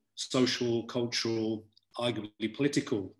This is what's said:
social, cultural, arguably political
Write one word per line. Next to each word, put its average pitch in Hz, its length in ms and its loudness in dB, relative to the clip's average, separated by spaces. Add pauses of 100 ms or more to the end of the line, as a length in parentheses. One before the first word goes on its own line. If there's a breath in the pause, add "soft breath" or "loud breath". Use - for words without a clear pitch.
(160)
social, 123 680 2
cultural, 113 800 -2 (320)
arguably 107 580 -2
political 127 640 0